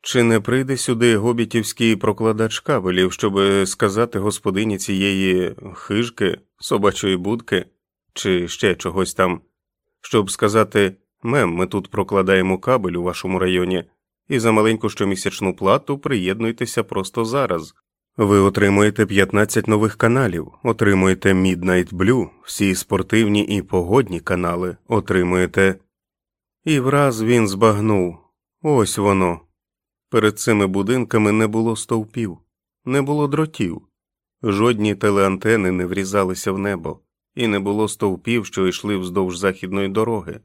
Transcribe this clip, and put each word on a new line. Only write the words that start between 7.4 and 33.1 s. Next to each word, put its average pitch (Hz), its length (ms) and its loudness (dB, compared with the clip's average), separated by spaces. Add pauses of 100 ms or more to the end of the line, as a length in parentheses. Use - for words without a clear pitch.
чи 90 340 -2
ще 92 280 0
чогось 92 380 -4
там, 90 280 -2 (600)
щоб 101 300 -2
сказати: 104 640 0 (280)
«Мем, 120 260 0
ми 90 180 -2
тут 98 240 -6
прокладаємо 95 680 2
кабель 107 340 -2
у 87 100 -4
вашому 92 360 -4
районі, 90 440 0 (440)
і 135 120 -2
за 113 120 2
маленьку 110 380 2
щомісячну 95 680 -2
плату 139 420 0
приєднуйтеся 113 880 -4
просто 101 420 -6
зараз. 110 500 -4 (420)
Ви 101 220 4
отримуєте 101 680 4
п'ятнадцять 101 640 0
нових 107 280 2
каналів, 117 560 0 (120)
отримуєте 98 680 2
Midnight 90 600 2
Blue, 95 360 0 (140)
всі 95 320 -2
спортивні 104 680 0
і 101 180 -2
погодні 92 580 0
канали, 87 580 -4 (100)
отримуєте». 92 880 2 (880)
І 151 160 2
враз 131 440 0
він 117 240 4
збагнув: 101 680 2 (440)
ось 135 360 2
воно. 95 440 2 (680)
Перед 107 280 2
цими 104 280 2
будинками 104 640 0
не 110 160 2
було 113 280 -2
стовпів, 110 640 -6 (480)
не 135 160 0
було 147 260 -2